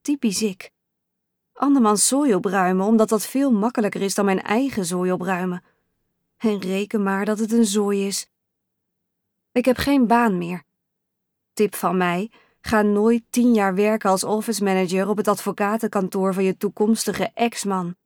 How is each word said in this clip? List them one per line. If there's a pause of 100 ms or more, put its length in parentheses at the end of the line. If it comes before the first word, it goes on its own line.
Typisch
ik. (800)
Andermans
zooi
opruimen,
omdat
dat
veel
makkelijker
is
dan
mijn
eigen
zooi
opruimen. (720)
En
reken
maar
dat
het
een
zooi
is. (1200)
Ik
heb
geen
baan
meer. (880)
Tip
van
mij, (300)
ga
nooit
tien
jaar
werken
als
office
manager
op
het
advocatenkantoor
van
je
toekomstige
ex-man.